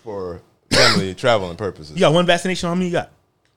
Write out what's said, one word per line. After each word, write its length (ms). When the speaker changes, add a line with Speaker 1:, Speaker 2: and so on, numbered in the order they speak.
Speaker 1:
for 400
family 440
<coughs> 100
traveling 320
purposes. 400
Speaker 2:
You 40
got 120
one 140
vaccination? 420
How 60
many 140
you 40
got? 180